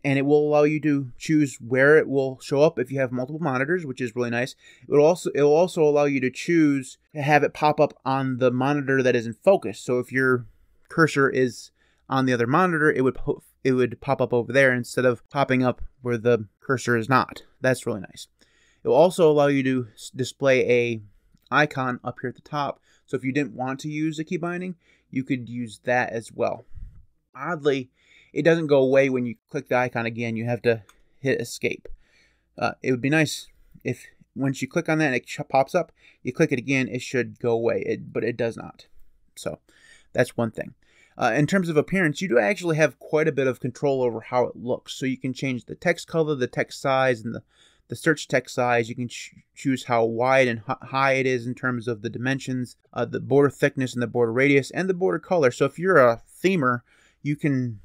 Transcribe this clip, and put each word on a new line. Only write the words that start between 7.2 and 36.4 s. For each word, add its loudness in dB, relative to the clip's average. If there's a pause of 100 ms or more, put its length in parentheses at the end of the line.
have 4
it -2
pop 0
up 2 (120)
on -2
the 2
monitor 0
that 2
is 0
in -8
focus. 2
So -2
if -8
your 0 (440)
cursor 2
is -2 (380)
on 0
the 0
other 0
monitor, 2
it 0
would 0
po-, -6 (200)
it 2
would 0
pop -2
up 0
over -2
there 4
instead -2
of 0
popping 0
up 0 (200)
where -4
the 0 (120)
cursor -2
is -4
not. 0 (180)
That's 0
really -6
nice. -18 (560)
It 0
will 4
also 6
allow 4
you 2
to -2
s-, -18
display 0
a 2 (480)
icon -2
up -8
here -6
at -12
the -20
top. -6 (240)
So -8
if -6
you -4
didn't -4
want -8
to -10
use -6
the -8
key -8
binding, -8 (340)
you -6
could -4
use -10
that 0
as -10
well. -4 (680)
Oddly, -4 (440)
it -4
doesn't 4
go 6
away 4
when -2
you -6 (140)
click -10
the 2
icon -2
again. -6
You -6
have -4
to 2 (380)
hit -2
escape. -6 (680)
Uh, -4 (100)
it -4
would -2
be -2
nice 0 (360)
if -8 (300)
once -4
you -6
click -4
on 0
that 2
and 0
it -4
ch-, -12
pops 0
up, -2 (320)
you -6
click 2